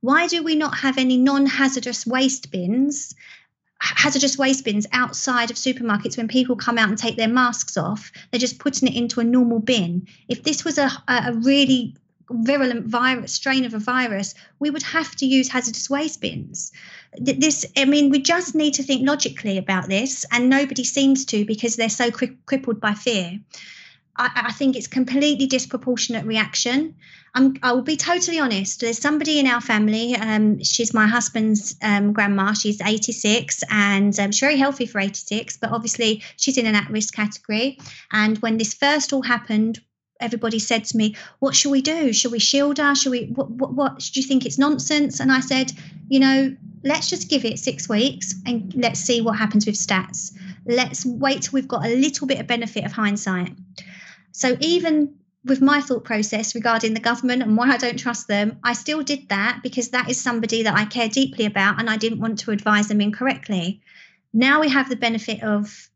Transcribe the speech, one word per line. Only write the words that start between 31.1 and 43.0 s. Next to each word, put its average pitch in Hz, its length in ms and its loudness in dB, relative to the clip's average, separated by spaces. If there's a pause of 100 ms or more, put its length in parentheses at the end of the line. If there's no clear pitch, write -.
um, 202 320 2
grandma. 202 400 2
She's 208 280 -2
eighty-six, 214 880 0
and, 202 480 2
um, 202 120 0
she's 202 80 0
very 285 180 4
healthy 269 280 2
for 220 140 -6
eighty-six, 202 580 -6
but 220 140 -6
obviously 226 500 -2 (160)
she's 262 220 0
in 226 80 2
an 214 80 2
at-risk 214 400 -2
category. 220 640 -4 (320)
And 214 260 2
when 226 200 0
this 220 180 -2
first 285 380 2
all 269 100 0
happened, 220 580 0 (380)
everybody 226 400 -2
said 220 260 -2
to - 120 -2
me, 214 180 2 (240)
"What 269 160 2
shall - 160 2
we 269 100 4
do? 302 320 0
Shall 233 160 0
we 233 80 -4
shield 285 400 2
her? 285 160 2
Shall 269 200 0